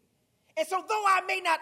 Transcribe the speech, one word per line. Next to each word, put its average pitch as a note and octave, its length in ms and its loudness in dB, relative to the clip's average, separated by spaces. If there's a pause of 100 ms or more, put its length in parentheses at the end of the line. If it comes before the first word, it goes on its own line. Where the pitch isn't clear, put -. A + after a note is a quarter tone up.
(560)
And D#4 100 0
so F4 220 -4
though G#4+ 180 -2
I F#4+ 220 4
may F#4+ 140 -2
not E4 200 0